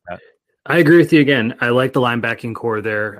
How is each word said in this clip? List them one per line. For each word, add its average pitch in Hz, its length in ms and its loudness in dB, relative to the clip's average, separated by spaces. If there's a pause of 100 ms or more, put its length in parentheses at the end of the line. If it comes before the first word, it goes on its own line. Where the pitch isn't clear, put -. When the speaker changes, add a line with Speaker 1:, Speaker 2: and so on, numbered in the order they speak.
Speaker 1:
Matt? 90 100 -14 (460)
Speaker 2:
I 156 120 -2
agree 170 200 6
with 165 160 4
you 151 80 6
again. 131 400 0
I 120 80 -2
like 127 240 0
the 135 80 0
linebacking 117 520 -4
core 110 280 -6
there. 107 380 -6